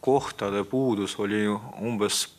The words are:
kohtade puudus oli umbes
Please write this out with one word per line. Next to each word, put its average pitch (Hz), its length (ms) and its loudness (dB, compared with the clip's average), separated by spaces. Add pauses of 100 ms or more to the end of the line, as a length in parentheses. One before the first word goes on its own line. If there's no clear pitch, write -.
kohtade 104 680 0
puudus 120 480 0
oli 104 320 0
umbes 104 760 -2 (120)